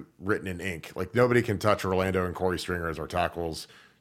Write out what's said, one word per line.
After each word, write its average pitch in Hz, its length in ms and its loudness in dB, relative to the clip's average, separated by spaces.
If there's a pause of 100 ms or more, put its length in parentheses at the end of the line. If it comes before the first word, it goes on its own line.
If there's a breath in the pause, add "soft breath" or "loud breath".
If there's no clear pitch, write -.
(180)
written 95 280 -2
in 90 140 -6
ink. 85 340 -6
Like, 92 200 -6
nobody 120 280 6
can 107 160 0
touch 104 260 2
Orlando 92 400 2
and 87 100 -4
Corey 90 240 0
Stringer 85 300 -4
as 78 100 -4
our 78 80 -6
tackles. 85 640 -2 (320 soft breath)